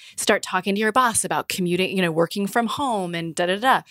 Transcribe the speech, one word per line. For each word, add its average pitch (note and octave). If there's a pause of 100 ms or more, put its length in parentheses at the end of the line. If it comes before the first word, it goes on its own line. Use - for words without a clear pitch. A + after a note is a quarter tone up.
(180)
start -
talking F#3+
to G3+
your A3
boss A#3
about E3
commuting, F3+
you F#3+
know, F3
working E3+
from A#3
home G#3+
and E3
da, F3
da, F#3
da. A3+